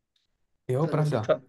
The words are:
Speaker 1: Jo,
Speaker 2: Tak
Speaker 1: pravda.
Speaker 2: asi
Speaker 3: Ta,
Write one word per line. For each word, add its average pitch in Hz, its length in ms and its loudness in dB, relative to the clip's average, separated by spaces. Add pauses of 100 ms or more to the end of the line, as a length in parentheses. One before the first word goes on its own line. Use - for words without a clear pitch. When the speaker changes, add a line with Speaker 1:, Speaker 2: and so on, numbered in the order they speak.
(680)
Speaker 1:
Jo, 127 140 0
Speaker 2:
Tak 160 100 0
Speaker 1:
pravda. 147 280 0
Speaker 2:
asi 110 80 -4
Speaker 3:
Ta, - 60 4 (160)